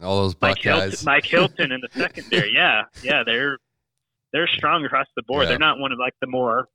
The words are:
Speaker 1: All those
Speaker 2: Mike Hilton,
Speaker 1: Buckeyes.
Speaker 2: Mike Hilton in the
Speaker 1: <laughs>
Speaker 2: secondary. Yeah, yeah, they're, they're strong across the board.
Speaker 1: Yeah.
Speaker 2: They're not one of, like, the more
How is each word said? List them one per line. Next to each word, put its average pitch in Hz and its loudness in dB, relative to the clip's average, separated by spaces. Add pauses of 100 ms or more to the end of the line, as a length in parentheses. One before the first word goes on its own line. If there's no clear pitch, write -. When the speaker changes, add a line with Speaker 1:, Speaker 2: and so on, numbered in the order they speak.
Speaker 1:
All 98 2
those 92 0
Speaker 2:
Mike 98 0
Hilton, 95 0
Speaker 1:
Buckeyes. - -8
Speaker 2:
Mike 143 2
Hilton 170 0
in 127 -6
the 127 -12
Speaker 1:
<laughs> - -12
Speaker 2:
secondary. 180 -2
Yeah, 135 4 (200)
yeah, 135 0
they're, 127 -2 (760)
they're 165 0
strong 156 0
across 135 -2 (100)
the 127 -6
board. 135 0
Speaker 1:
Yeah. - 2
Speaker 2:
They're 123 0
not 147 2
one 135 -4
of, 120 -6
like, 127 -4
the 135 -6
more 127 0